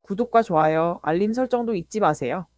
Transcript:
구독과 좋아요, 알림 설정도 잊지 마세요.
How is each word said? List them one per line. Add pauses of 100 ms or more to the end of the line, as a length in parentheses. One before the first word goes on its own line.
구독과
좋아요,
알림
설정도
잊지
마세요. (120)